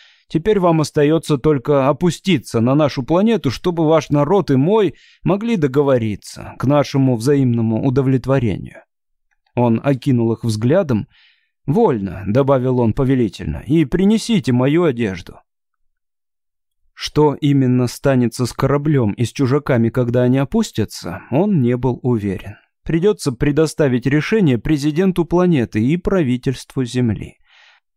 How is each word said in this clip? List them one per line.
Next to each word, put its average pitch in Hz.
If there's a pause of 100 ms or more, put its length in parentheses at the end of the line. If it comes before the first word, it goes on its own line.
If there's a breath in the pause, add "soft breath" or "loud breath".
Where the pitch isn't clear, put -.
(280 soft breath)
«Теперь 202
вам 170
остаётся 151
только 143
опуститься 151
на 127
нашу 147
планету, 180
чтобы 165
ваш 156
народ 147
и 139
мой 175 (300 soft breath)
могли 214
договориться 127
к -
нашему 139
взаимному 117
удовлетворению». 131 (720)
Он 113
окинул 123
их -
взглядом. 120 (580 soft breath)
«Вольно», 120
добавил 127
он -
повелительно, 113
«и 156
принесите 196
мою 139
одежду». 117 (1600)
Что 147
именно 127
станется 123
с -
кораблём 139
и 120
с 110
чужаками, 131
когда 123
они 123
опустятся, 135 (100)
он 185
не 120
был 123
уверен. 104 (260)
Придётся 170
предоставить 147
решение 147
президенту 156
планеты 165
и 135
правительству 139
Земли. 120 (600 soft breath)